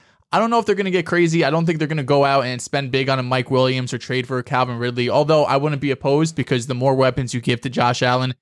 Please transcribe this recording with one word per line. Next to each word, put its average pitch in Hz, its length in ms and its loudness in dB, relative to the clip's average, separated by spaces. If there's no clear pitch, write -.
I 170 80 2
don't 226 100 0
know 233 100 2
if 226 60 -4
they're 208 100 2
gonna 190 160 -2
get 180 140 0
crazy. 170 400 2
I 135 40 2
don't 165 160 0
think 160 140 0
they're 156 80 -2
gonna 151 160 -4
go 139 220 4
out 139 200 2
and 123 160 -6
spend 139 300 -6
big 131 160 0
on 135 120 0
a 127 40 -4
Mike 127 260 -2
Williams 131 440 0
or 123 40 -6
trade 127 300 -4
for 127 160 -4
Calvin 127 340 -2
Ridley, 120 320 -2
although 147 360 2
I 131 100 0
wouldn't 143 260 0
be 143 100 -2
opposed 147 440 0
because 127 320 -2
the 135 80 -4
more 131 200 2
weapons 131 380 0
you 127 60 -2
give 120 220 -2
to 135 80 -6
Josh 120 320 0
Allen, 127 400 0